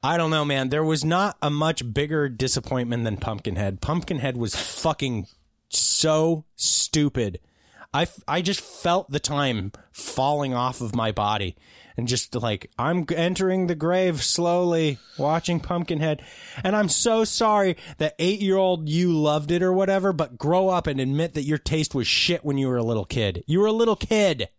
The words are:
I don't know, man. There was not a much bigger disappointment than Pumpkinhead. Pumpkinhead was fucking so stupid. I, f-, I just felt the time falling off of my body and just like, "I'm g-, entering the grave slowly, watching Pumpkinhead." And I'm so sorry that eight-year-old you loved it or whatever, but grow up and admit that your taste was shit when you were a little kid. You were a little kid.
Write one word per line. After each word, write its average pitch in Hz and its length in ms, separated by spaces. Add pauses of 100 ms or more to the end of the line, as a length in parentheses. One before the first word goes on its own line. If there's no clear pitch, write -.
I 160 140
don't 160 120
know, 156 160
man. 135 240
There 151 140
was 156 200
not 180 380
a 151 80
much 151 440
bigger 147 360
disappointment 123 720
than 110 140
Pumpkinhead. 101 640
Pumpkinhead 143 560
was 117 180
fucking 127 720 (440)
so 160 760 (100)
stupid. 127 840 (540)
I, 147 100
f-, - 240
I 160 160
just 190 180
felt - 480
the 139 100
time 127 520 (200)
falling 139 640
off 123 280
of 113 140
my 113 160
body 104 440 (420)
and 117 100
just 123 280
like, 110 420
"I'm 156 300
g-, 180 80
entering 185 520
the 170 80
grave 170 480
slowly, 170 760 (180)
watching 160 420
Pumpkinhead." 160 600 (420)
And 196 120
I'm 208 140
so 226 340
sorry 208 520 (220)
that 156 220
eight-year-old 190 680
you 175 260
loved 151 380
it 175 120
or 185 100
whatever, 190 400
but 143 240
grow 185 320
up 180 160
and 135 160
admit 143 320
that 151 100
your 147 140
taste 156 380
was 123 120
shit - 380
when 143 140
you 135 80
were 127 100
a 120 60
little 113 220
kid. 101 420
You 170 140
were 208 60
a 220 40
little 226 240
kid. 180 640